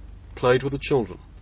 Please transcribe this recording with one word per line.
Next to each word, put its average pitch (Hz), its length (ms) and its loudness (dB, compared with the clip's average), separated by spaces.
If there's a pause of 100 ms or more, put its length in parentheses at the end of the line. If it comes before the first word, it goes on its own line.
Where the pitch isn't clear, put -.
(360)
played 127 280 4
with 139 80 -4
the 139 80 -6
children, 107 400 -2 (220)